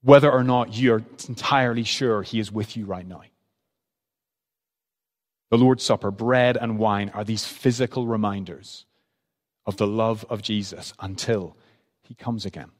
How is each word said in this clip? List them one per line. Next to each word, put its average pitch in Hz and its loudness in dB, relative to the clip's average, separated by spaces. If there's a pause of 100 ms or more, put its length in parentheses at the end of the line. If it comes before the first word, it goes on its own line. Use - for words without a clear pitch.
whether 139 8
or 127 4
not 120 0
you're 117 4 (240)
entirely 120 0
sure 110 0
he 110 -6
is 101 -6
with 107 -6
you 104 -8
right 92 -10
now. 90 -18 (2250)
The 117 4
Lord's 127 4
Supper, 101 0
bread 123 2
and 113 -4
wine, 101 0
are 104 -10
these 107 -6
physical 123 -2
reminders 101 -6 (800)
of 98 -6
the 104 0
love 110 -2
of 107 -6
Jesus 104 -6
until 95 -6 (460)
he 123 -20
comes 110 -8
again. 80 -14